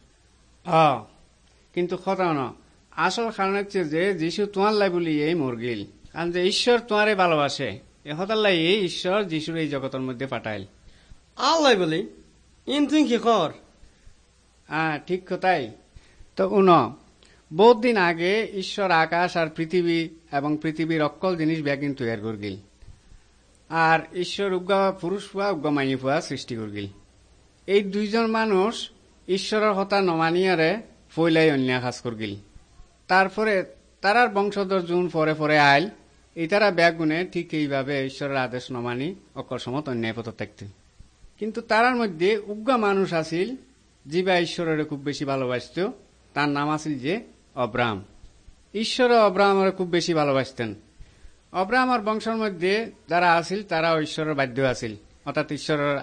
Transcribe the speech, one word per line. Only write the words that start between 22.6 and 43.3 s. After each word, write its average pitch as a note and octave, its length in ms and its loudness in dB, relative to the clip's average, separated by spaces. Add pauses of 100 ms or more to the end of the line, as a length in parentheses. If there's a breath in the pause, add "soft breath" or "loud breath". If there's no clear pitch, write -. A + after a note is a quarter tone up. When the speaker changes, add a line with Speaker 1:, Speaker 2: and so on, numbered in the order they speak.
Speaker 1:
আর D#3+ 300 4 (140)
ঈশ্বর F#3 400 -4
উগ্গা F#3+ 380 0 (100)
পুরুষ F#3+ 300 -6
ফুয়া G3 180 -2
উগ্গা D3+ 200 -2
মাইয়ে C3+ 260 0
ফুয়া C3 260 -2
সৃষ্টি C3 340 -8
কর A2 140 -8
গিল। G2+ 180 -8 (800)
এই G3+ 140 4
দুইজন G#3 460 -2
মানুষ A3 640 0 (380)
ঈশ্বরের G#3 460 0
কথা G3 280 0
নমানিয়ারে E3+ 760 2 (380)
ফইলাই D#3+ 360 4
অন্য B2+ 300 0
কাজ B2 200 -6
কর A#2 140 -6
গিল। G#2+ 200 -8 (720)
তারপরে F#3+ 580 2 (360)
তারার A3+ 280 4
বংশধর G3+ 520 0
জুন F3 280 0
পরে D#3 240 0
পরে D3+ 260 2
আইল, C#3+ 300 6 (460)
এই E3 120 -4
তারা G3+ 240 2
ব্যাগ E3+ 260 2
গুনে E3 340 0
ঠিক E3+ 220 -8
এইভাবে C#3 520 -2
ঈশ্বরের C#3 320 -6
আদেশ B2+ 340 -4
নমানি B2 440 -6 (200)
অকল C3 220 -10
সমত C3+ 320 -6
অন্যায় A2+ 240 -4
পথ A2+ 160 -8
থাকতে। G#2 360 -12 (760)
কিন্তু A3 220 -6
তারার A#3 340 2
মধ্যে G3+ 520 0
উগ্গা A3 300 -2
মানুষ G3 360 2
আছিল, E3+ 420 -2 (540)